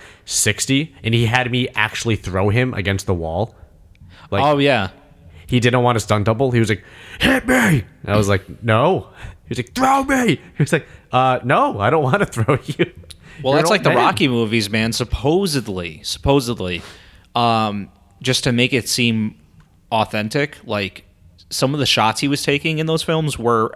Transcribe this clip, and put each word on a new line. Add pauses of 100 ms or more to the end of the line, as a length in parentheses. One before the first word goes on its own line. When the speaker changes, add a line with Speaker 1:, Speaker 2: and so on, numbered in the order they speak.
(240)
Speaker 1:
sixty,
and
he
had
me
actually
throw
him
against
the
wall." (760)
Like,
Speaker 2:
Oh,
yeah. (580)
Speaker 1:
he
didn't
want
a
stunt
double.
He
was
like, (340)
"Hit
me!"
And (220)
I
was
like,
"No." (380)
He
was
like,
"Throw
me!"
He
was
like, (240)
"Uh,
no,
I
don't
<laughs>
wanna
throw (100)
you." (500)
Speaker 2:
Well,
Speaker 1:
You're
an
Speaker 2:
that's
like
Speaker 1:
old
Speaker 2:
the
Speaker 1:
man.
Speaker 2:
Rocky
movies,
man.
Supposedly,
supposedly, (520)
um, (320)
just
to
make
it
seem (500)
authentic,
like, (460)
some
of
the
shots
he
was
taking
in
those
films
were